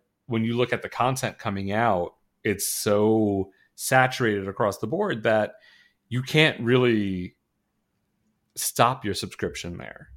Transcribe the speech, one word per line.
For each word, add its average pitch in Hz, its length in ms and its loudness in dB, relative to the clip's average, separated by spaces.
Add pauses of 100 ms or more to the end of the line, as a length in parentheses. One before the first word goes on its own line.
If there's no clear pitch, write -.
(280)
when 113 160 0
you 117 120 -2
look 120 180 0
at 117 100 -4
the 98 60 -10
content 123 500 -2
coming 98 320 -4
out, 101 420 0 (300)
it's 98 240 -2
so 104 840 2 (240)
saturated 123 720 0
across 101 300 0
the - 80 -6
board 151 380 -4
that 107 300 2 (560)
you 123 120 -2
can't 151 380 2
really 107 760 2 (1200)
stop - 480 0
your 101 120 -4
subscription - 600 -8
there. - 400 -16